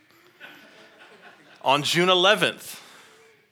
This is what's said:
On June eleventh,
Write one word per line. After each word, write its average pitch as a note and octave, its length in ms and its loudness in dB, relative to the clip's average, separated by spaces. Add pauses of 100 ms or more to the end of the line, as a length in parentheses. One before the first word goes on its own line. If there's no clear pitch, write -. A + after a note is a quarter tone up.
(1600)
On C#3+ 220 0
June E3 240 0
eleventh, F3+ 720 0 (720)